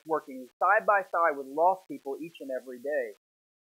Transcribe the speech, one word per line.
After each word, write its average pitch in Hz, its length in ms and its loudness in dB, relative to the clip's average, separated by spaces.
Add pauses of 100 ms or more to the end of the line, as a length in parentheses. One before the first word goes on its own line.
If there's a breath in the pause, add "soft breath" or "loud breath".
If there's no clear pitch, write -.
working 131 400 -4 (140)
side 190 260 4
by 202 240 4
side 170 260 2
with 139 120 -8
lost 170 400 2
people 139 320 -10
each 165 200 -12
and 139 120 -12
every 127 260 -10
day, 127 380 -4 (600)